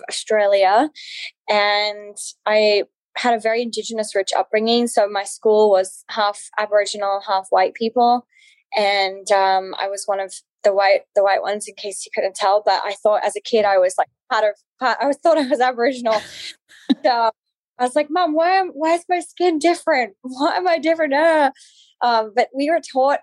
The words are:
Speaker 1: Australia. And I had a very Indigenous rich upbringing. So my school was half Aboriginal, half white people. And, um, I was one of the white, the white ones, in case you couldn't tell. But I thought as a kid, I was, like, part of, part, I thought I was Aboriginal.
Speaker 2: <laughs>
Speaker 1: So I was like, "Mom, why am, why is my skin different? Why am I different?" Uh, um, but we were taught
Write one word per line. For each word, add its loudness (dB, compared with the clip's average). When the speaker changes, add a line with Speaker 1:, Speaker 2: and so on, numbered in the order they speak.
Speaker 1:
Australia. 2
And -2
I 2
had 0
a 0
very -2
Indigenous -6
rich -2
upbringing. 0
So 2
my -4
school 2
was 0
half -4
Aboriginal, -2
half -2
white 2
people. 0
And, 0
um, 2
I -4
was -8
one -2
of -10
the 4
white, 4
the 4
white 2
ones, -6
in -16
case -12
you -20
couldn't -4
tell. 2
But 0
I -8
thought 0
as -4
a -10
kid, 0
I 2
was, 2
like, -2
part 2
of, -2
part, 0
I 0
thought 2
I 0
was 0
Aboriginal. 0
Speaker 2:
<laughs> -8
Speaker 1:
So 2
I -2
was -2
like, 0
"Mom, 0
why 2
am, 0
why -2
is -2
my 0
skin -2
different? 0
Why -4
am -4
I 2
different?" 0
Uh, 2
um, 0
but 0
we -2
were 0
taught 0